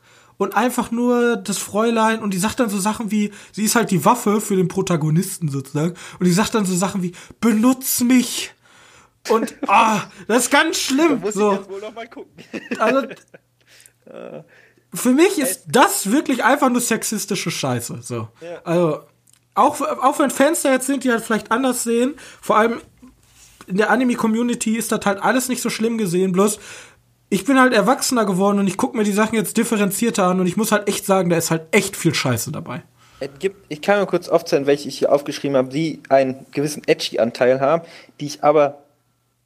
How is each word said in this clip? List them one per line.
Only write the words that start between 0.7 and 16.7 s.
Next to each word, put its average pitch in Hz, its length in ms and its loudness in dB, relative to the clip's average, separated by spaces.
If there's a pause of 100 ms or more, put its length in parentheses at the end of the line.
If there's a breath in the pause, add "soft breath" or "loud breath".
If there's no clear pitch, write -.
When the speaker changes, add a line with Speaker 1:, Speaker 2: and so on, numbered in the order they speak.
Speaker 1:
nur 240 460 2
das 190 220 -6
Fräulein 220 640 0
und 208 120 -4
die 185 40 -2
sagt 214 220 -2
dann 226 100 0
so 202 80 -4
Sachen 208 320 -4
wie, 208 220 0 (200 loud breath)
sie 196 120 -4
ist 214 100 0
halt 233 160 2
die 160 140 2
Waffe 220 360 2
für 208 160 -2
den 185 120 2
Protagonisten 170 800 -2
sozusagen 147 460 -4 (240 loud breath)
und 180 80 2
die 180 60 4
sagt 202 220 0
dann 214 120 0
so 185 80 -2
Sachen 180 280 -2
wie, 175 100 -6 (280 loud breath)
„Benutz 240 600 2
mich!“ 247 520 2 (760 soft breath)
Und, 226 320 0
Speaker 2:
<laughs> - 80 -8
Speaker 1:
ah, 214 340 4 (260 loud breath)
das 247 160 2
ist - 60 -4
ganz 311 280 2
schlimm, 294 320 2
Speaker 2:
Da 269 60 2
muss 202 180 -6
Speaker 1:
so. 202 180 2
Speaker 2:
ich 196 60 0
jetzt 190 120 -14
wohl 196 100 -12
noch 214 140 -14
mal 233 140 -14
gucken. - 240 -20 (200)
<laughs> - 260 -8
Speaker 1:
Also, 233 280 0 (1000 soft breath)
Speaker 2:
Äh. - 360 -16 (500 soft breath)
Speaker 1:
für 240 200 0
mich 339 260 4
ist 262 120 -2
Speaker 2:
Echt? - 160 -8
Speaker 1:
das 208 440 2
wirklich 269 320 0
einfach 254 280 2